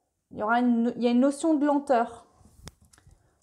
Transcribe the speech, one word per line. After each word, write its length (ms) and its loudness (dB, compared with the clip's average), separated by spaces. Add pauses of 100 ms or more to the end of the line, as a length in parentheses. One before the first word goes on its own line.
(340)
il 60 -14
y 40 -6
aura 180 0
une, 340 0
il 80 -6
y 40 2
a 40 2
une 80 2
notion 360 2
de 100 0
lenteur. 600 -2 (1160)